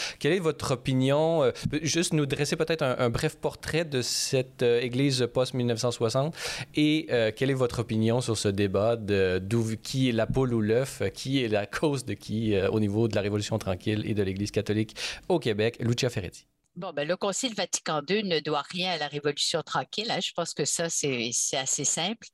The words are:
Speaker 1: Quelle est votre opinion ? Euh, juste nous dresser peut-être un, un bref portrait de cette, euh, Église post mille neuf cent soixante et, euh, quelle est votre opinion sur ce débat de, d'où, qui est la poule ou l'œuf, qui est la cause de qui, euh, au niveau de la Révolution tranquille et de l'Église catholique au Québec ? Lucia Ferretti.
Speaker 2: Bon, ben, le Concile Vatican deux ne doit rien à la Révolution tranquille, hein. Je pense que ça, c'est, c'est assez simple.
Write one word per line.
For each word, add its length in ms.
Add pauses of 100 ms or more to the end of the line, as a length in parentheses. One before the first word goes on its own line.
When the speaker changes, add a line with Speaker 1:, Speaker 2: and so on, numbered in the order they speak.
(180)
Speaker 1:
Quelle 140
est 80
votre 320
opinion ? 720
Euh, 80 (300)
juste 320
nous 120
dresser 300
peut-être 260
un, 160
un 120
bref 260
portrait 480
de 180
cette, 600
euh, 180
Église 520
post 220
mille 120
neuf 120
cent 140
soixante 420 (400)
et, 360
euh, 240
quelle 160
est 40
votre 240
opinion 420
sur 160
ce 120
débat 480
de, 440
d'où, 400
qui 280
est 40
la 140
poule 260
ou 80
l'œuf, 420 (120)
qui 300
est 40
la 180
cause 380
de 100
qui, 420
euh, 140
au 100
niveau 260
de 80
la 60
Révolution 380
tranquille 460
et 100
de 100
l'Église 260
catholique 460 (320)
au 100
Québec ? 400
Lucia 320
Ferretti. 340 (300)
Speaker 2:
Bon, 160
ben, 160
le 120
Concile 360
Vatican 460
deux 220
ne 180
doit 300
rien 220
à 40
la 100
Révolution 560
tranquille, 480
hein. 100
Je 120
pense 220
que 100
ça, 240
c'est, 420
c'est 280
assez 260
simple. 500